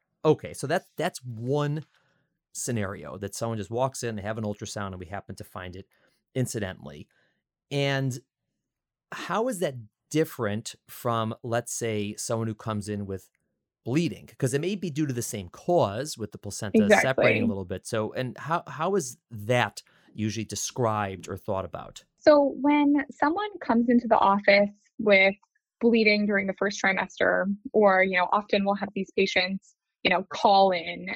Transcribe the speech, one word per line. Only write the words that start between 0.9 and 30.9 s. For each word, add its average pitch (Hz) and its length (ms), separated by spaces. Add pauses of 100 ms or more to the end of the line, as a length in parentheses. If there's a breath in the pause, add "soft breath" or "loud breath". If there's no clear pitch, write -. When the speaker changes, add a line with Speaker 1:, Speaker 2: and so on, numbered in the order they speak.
Speaker 1:
that's 160 260
one 143 640 (640)
scenario 95 640
that 101 180
someone 113 220
just 104 140
walks 127 320
in, 117 140
they 95 60
have 107 140
an 113 80
ultrasound, 104 440
and 92 100
we 92 80
happen 95 300
to - 80
find 92 320
it 95 100 (480)
incidentally. 92 760 (640)
And 139 480 (920)
how 220 360
is 202 120
that 147 160 (340)
different 120 640 (140)
from, 113 540
let's 120 300
say, 107 440
someone 113 320
who 110 60
comes 104 340
in 104 180
with 95 240 (540)
bleeding? 147 520
'Cause 123 160
it 143 80
may 180 140
be 175 160
due 147 160
to 135 80
the 120 80
same 98 260
cause 135 720
with 107 140
the - 60
placenta 107 440
Speaker 2:
Exactly. 101 200
Speaker 1:
separating 123 420
a - 20
little 98 180
bit. 92 220
So, 110 260
and 123 240
how, 165 300
how 160 300
is 131 200 (140)
that 110 520 (300 soft breath)
usually 107 320
described 104 840
or 92 100
thought 95 260
about? - 400 (140)
Speaker 2:
So 285 420
when 294 500
someone 381 500
comes 233 280
into 240 200
the 214 100
office 202 500 (300)
with 196 380 (440)
bleeding 214 460
during 196 220
the 185 60
first 202 280
trimester, 190 640 (280)
or, 196 300
you 190 160
know, 180 140
often 208 320
we'll 196 100
have 208 220
these 190 160
patients, 190 640 (260)
you - 80
know, 180 140
call 196 480
in 175 440